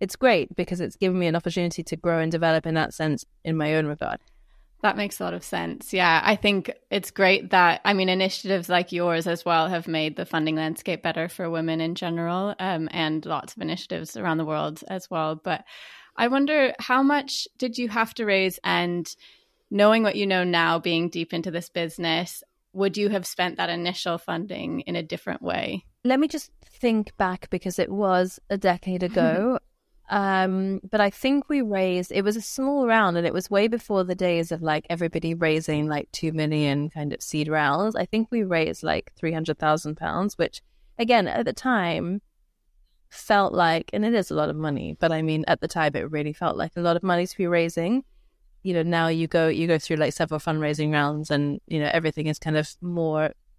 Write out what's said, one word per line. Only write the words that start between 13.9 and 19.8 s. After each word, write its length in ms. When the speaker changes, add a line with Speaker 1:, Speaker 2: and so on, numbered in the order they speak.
Speaker 2:
around 220
the 80
world 420
as 220
well. 260
But 280
I 120
wonder, 500
how 240
much 440
did 180
you 140
have 240
to 100
raise? 400
And 420
knowing 320